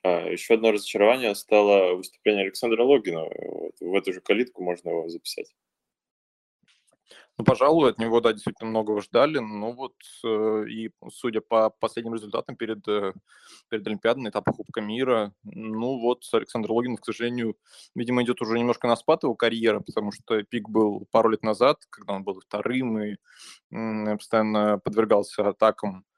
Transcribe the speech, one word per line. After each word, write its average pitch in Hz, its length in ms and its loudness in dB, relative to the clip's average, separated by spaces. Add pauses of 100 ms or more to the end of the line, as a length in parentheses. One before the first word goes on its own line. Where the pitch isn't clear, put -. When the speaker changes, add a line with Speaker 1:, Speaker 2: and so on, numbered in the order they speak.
Speaker 1:
Э, 87 280 0
ещё 101 220 2
одно 110 180 4
разочарование 104 600 2
стало 101 600 4
выступление 98 500 0
Александра 113 400 0
Логинова. 98 520 2
Вот - 440 -10
в 87 140 -4
эту 95 180 0
же 92 80 -10
калитку 107 420 -2
можно 87 280 -6
его 82 180 -4
записать. - 460 -12 (1800)
Speaker 2:
Ну, 113 60 -6
пожалуй, 135 460 4
от - 80 -10
него, 113 220 2
да, 113 120 4
действительно 107 380 -8
многого 107 300 -2
ждали. 143 380 2
Ну 107 340 -8
вот, 127 220 -12 (300)
э, 110 440 0
и 113 220 -10 (220)
судя 110 280 -4
по 110 300 2
последним 113 440 -6
результатам 107 420 -8
перед, 110 320 -6
э, 101 240 0 (560)
перед 107 180 -6
Олимпиадой 113 380 -2
на 107 60 -6
этапах - 260 -4
Кубка - 240 -8
мира, 110 520 -2 (120)
ну 110 560 -8
вот, 120 320 0
Александр 110 400 -2
Логинов, 120 280 -2
к - 40 -20
сожалению, 117 520 -4 (380)
видимо, 123 300 0
идёт 120 180 -2
уже 113 160 0
немножко 120 300 0
на 117 80 2
спад - 260 0
его 123 140 -2
карьера, 113 440 2
потому 104 300 -6
что 110 320 -4
пик 110 260 -8
был 104 440 2
пару 113 180 4
лет 110 140 -2
назад, 120 320 2 (140)
когда 104 240 -10
он 98 100 -8
был 95 160 -8
вторым 113 580 -4
и, 104 180 -6 (560)
м, 110 460 -4
постоянно 107 680 2
подвергался 104 640 2
атакам, 101 560 0 (140)